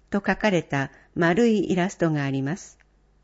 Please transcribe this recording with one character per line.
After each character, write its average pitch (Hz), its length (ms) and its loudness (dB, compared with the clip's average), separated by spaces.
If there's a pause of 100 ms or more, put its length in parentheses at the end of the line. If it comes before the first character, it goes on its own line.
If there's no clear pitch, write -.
と - 80 -2
書 196 180 0
か 214 140 0
れ 175 120 2
た 139 300 -4 (240)
丸 170 320 4
い 214 240 2
イ - 20 2
ラ 180 160 0
ス - 60 -14
ト 165 160 0
が 147 140 -2
あ 139 40 -2
り 135 120 -2
ま 143 160 -4
す。 - 200 -20 (460)